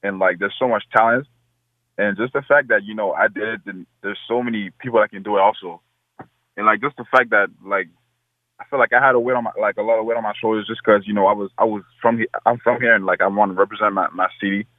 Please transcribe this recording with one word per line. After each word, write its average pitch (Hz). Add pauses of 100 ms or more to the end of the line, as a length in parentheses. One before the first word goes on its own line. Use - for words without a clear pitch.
and, 98
like, 92
there's 98
so 131
much 110 (120)
talent, 117 (680)
and 101
just 120
the 139
fact 143
that, 107
you 107
know, 104
I 90
did 107
it, 110
and 92 (160)
there's 98 (100)
so 120
many 110 (100)
people 117
that 98
can 98
do 104
it 98
also, 95 (760)
and, 104
like, 107
just 143
the 120
fact 127
that, 101 (140)
like, 95 (720)
I -
feel 139
like 120
I 127
had 127
a 123
weight 123
on 120
my, 113
like, 104
a 104
lot 113
of 110
weight 117
on 113
my 104
shoulders 110
just 110
'cause, 104
you 104
know, 101
I 104
was, 101
I 110
was 104 (180)
from 117
he-, 110 (180)
I'm 120
from 120
here, 117
and, 95
like, 90
I 92
wanna 98
represent 101
my, 95
my 92 (100)
city 101 (140)